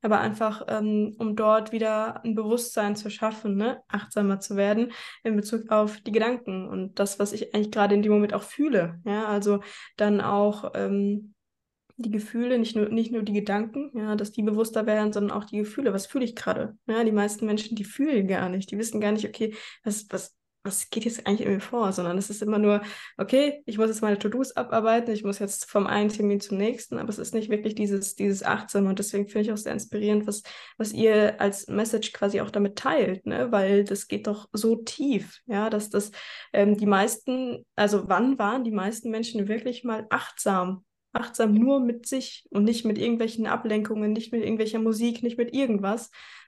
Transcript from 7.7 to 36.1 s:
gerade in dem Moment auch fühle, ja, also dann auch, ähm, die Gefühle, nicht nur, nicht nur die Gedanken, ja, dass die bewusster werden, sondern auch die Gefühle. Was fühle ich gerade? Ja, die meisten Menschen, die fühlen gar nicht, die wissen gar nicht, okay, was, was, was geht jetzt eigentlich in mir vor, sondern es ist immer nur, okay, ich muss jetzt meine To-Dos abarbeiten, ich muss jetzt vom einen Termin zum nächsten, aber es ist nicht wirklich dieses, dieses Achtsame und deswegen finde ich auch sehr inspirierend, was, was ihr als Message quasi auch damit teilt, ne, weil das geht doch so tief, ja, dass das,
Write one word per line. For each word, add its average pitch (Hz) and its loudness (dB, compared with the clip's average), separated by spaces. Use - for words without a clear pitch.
gerade 202 4
in 208 6
dem 214 4
Moment 208 4
auch 196 -2
fühle, 185 0
ja, 214 -2
also 202 2
dann 208 4
auch, 208 0
ähm, 202 -2
die 226 -4
Gefühle, 233 -2
nicht 226 0
nur, 208 2
nicht 226 0
nur 220 -2
die 208 -2
Gedanken, 214 -2
ja, 214 -2
dass 208 -4
die 214 -4
bewusster 220 0
werden, - 2
sondern 208 0
auch 208 -6
die 208 -8
Gefühle. 214 -2
Was 196 -4
fühle 254 -2
ich 233 -4
gerade? - -4
Ja, 233 2
die 220 2
meisten 208 0
Menschen, 214 -2
die 202 -4
fühlen 262 0
gar 185 0
nicht, 190 -4
die 202 -6
wissen 226 -4
gar 208 2
nicht, 214 -2
okay, 214 -4
was, 208 -4
was, - -8
was - -6
geht 226 -4
jetzt 233 -4
eigentlich 202 2
in 196 2
mir 190 0
vor, 214 0
sondern 180 -2
es 196 -4
ist 208 -8
immer 214 2
nur, 208 6
okay, 285 4
ich 214 -6
muss 220 4
jetzt 220 -2
meine 208 2
To-Dos 240 -2
abarbeiten, 233 2
ich 214 -4
muss 202 -2
jetzt - -6
vom 202 4
einen 208 2
Termin 208 0
zum 202 -6
nächsten, 226 -2
aber 226 -6
es 208 -6
ist - -6
nicht 214 -2
wirklich 214 -2
dieses, 202 -2
dieses 196 0
Achtsame 202 0
und 190 0
deswegen 202 -2
finde 214 0
ich 214 0
auch 208 -4
sehr - -6
inspirierend, 208 0
was, 208 -6
was 214 -4
ihr 214 4
als 202 0
Message 214 -2
quasi 202 0
auch 208 -4
damit 202 0
teilt, 220 0
ne, 233 -2
weil 202 6
das 202 -4
geht 208 -4
doch 208 -4
so 226 2
tief, 233 -2
ja, 214 0
dass 214 -2
das, 202 0